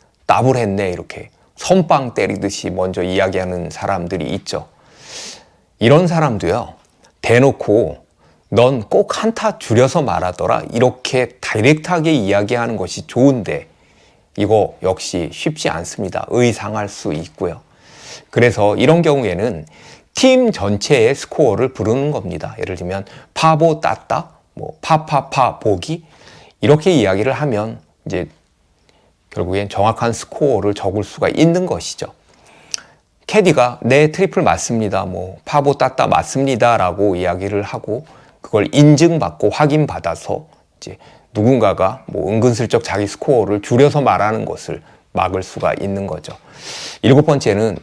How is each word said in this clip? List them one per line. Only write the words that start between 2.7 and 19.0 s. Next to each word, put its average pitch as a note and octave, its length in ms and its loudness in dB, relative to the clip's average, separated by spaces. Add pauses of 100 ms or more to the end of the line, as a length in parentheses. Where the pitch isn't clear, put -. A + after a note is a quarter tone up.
먼저 F#2 320 -4
이야기하는 F#2 680 -2
사람들이 F2 640 -6
있죠. - 340 -10 (1120)
이런 D3 280 6
사람도요, A#2 680 -2 (480)
대놓고 A2+ 800 2 (500)
"넌 B2 300 4
꼭 - 400 0
한타 A3 360 -2
줄여서 B2+ 440 2
말하더라." F2+ 720 -2
이렇게 B2 560 0 (120)
다이렉트하게 D#3 720 0
이야기하는 A2 640 0
것이 F#2 300 -8
좋은데 A#2 600 0 (680)
이거 G#2 460 2
역시 F2+ 500 -4
쉽지 - 380 -6
않습니다. F2 580 -8
의상할 G#2+ 600 -2
수 - 260 -8
있고요. D#2+ 480 -8 (680)
그래서 G#2+ 460 2
이런 D3+ 260 4